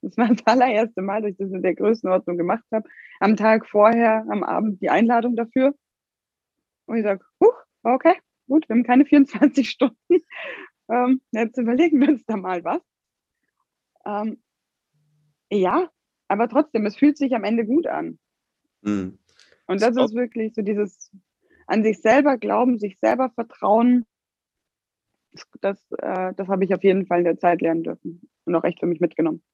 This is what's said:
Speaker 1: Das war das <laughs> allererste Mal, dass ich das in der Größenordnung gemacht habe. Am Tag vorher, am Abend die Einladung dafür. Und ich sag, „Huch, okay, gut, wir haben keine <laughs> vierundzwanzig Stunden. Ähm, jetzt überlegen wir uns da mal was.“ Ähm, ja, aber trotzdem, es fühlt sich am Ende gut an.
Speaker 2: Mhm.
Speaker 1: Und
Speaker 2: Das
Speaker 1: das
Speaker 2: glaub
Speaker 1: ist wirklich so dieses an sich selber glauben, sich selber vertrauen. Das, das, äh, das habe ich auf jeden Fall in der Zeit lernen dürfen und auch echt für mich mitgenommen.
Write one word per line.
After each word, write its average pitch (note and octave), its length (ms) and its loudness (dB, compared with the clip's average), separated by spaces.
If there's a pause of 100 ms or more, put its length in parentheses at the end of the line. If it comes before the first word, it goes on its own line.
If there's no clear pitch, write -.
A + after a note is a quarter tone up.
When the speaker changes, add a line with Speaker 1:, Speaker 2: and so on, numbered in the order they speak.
Speaker 1:
Das G3 140 -10
war A3+ 120 2
das A3 100 2
<laughs> - 80 -4
allererste A3+ 560 0
Mal, G3 200 -6
dass G#3 100 -6
ich F3+ 60 -16
das G3 140 -8
in F#3 100 -8
der F3+ 120 0
Größenordnung F#3 640 -2
gemacht F3+ 340 -4
habe. A3 160 -4 (320)
Am G3 160 2
Tag A3 320 0
vorher, A3 640 2
am G#3 120 -4
Abend G#3+ 400 -4
die - 80 -2
Einladung A#3 460 2
dafür. C4 380 0 (1120)
Und A3 120 -6
ich A3 60 -2
sag, G3 200 -4 (160)
„Huch, A4 140 6 (280)
okay, C4 320 2 (340)
gut, D4+ 200 0
wir A3+ 80 0
haben A#3+ 80 2
keine B3+ 200 4
<laughs> - 20 0
vierundzwanzig C4+ 640 2
Stunden. - 260 -2 (960)
Ähm, B3 300 0 (120)
jetzt A3+ 260 -4
überlegen B3+ 420 2
wir D4 100 4
uns C4 160 0
da G#3+ 100 -4
mal F#3 280 -6
was.“ A#3 180 -6 (1200)
Ähm, G#3 380 -8 (1080)
ja, G#3 400 0 (380)
aber G#3+ 200 -2
trotzdem, A3+ 380 -2
es G3+ 100 -6
fühlt C#4+ 220 2
sich C4 160 -2
am G#3 100 -4
Ende A3+ 220 -2
gut C#4 200 -2
an. D#3+ 320 -8 (640)
Speaker 2:
Mhm. G2 360 -6 (480)
Speaker 1:
Und G3 140 -4
Speaker 2:
Das A3+ 140 2
Speaker 1:
das - 20 -2
Speaker 2:
glaub B3 140 0
Speaker 1:
ist A3 40 -16
wirklich A3+ 400 -6
so A3 80 -6
dieses G#3 480 -6 (560)
an G#3+ 180 0
sich G#3+ 160 0
selber C4 380 2
glauben, A3 400 0
sich G3+ 200 -8
selber A#3+ 320 0
vertrauen. A#3 760 0 (1300)
Das, - 140 -20 (140)
das, G3 380 -8
äh, F#3 380 -6
das F#3+ 120 -8
habe F#3+ 160 0
ich F#3 100 -2
auf F#3 100 -6
jeden F#3+ 220 4
Fall F3 140 0
in F3 40 0
der E3 140 0
Zeit F3 220 0
lernen E3 240 -2
dürfen E3+ 440 -12 (160)
und F3 100 -4
auch D#3+ 100 0
echt - 160 -2
für - 60 -4
mich E3 140 -2
mitgenommen. E3 420 -2 (120)